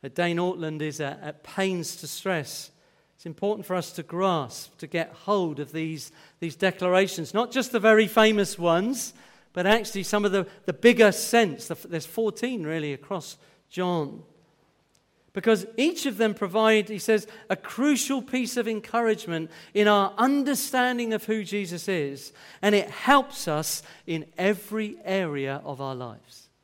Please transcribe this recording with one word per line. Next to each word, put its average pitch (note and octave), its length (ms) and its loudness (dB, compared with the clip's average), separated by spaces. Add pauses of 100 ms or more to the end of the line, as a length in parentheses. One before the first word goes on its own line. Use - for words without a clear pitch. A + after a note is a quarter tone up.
Uh, C#3 40 -8
Dane F3 280 0
Ortland E3+ 440 -4
is D3+ 200 -6
at, D3 200 -6
at D3+ 220 -14
pains F#3+ 540 -4
to - 100 -16
stress - 640 -6 (460)
it's - 100 -16
important G3 400 -4
for F#3 100 -2
us F3 160 -4
to E3+ 100 -12
grasp, E3+ 760 -2
to D#3+ 80 -14
get E3 260 -4
hold F3 480 -2
of D3 120 -8
these, D#3+ 380 -8 (280)
these E3 180 -8
declarations, F3+ 800 2
not A#3+ 160 0
just C4 200 -2
the A#3 80 0
very G#3+ 280 8
famous G#3+ 520 4
ones, F3+ 540 2 (400)
but F3+ 140 -2
actually G3+ 380 2
some G#3 200 0
of G3 80 2
the, F#3+ 140 2 (180)
the F3+ 80 -2
bigger A3+ 400 8
sense. G#3 560 0
The, E3 60 -6 (120)
there's E3 200 -8
fourteen A3+ 580 -4
really D3+ 300 -4
across - 420 -10 (320)
John. E3 540 -2 (1080)
Because G3+ 340 2 (100)
each D#4+ 300 0
of A#3 100 -4
them G#3+ 180 0
provide, G#3+ 540 2
he G#3+ 100 -8
says, G#3+ 300 0 (200)
a F#3+ 80 -2
crucial C4+ 640 0
piece B3+ 360 -4
of A#3 100 -2
encouragement A3 840 -2 (240)
in G#3 120 4
our G3+ 320 4
understanding B3 920 0
of G#3+ 120 -4
who A3 200 -2
Jesus F3 440 -6
is, C#3 440 -4 (280)
and G#3 140 4
it G3+ 160 0
helps - 560 2
us D#3 360 -4 (240)
in D#3+ 200 -6 (100)
every G#3 680 -2
area D3 600 -4
of C#3 160 -10
our C3+ 140 -6
lives. A#2 540 -16 (160)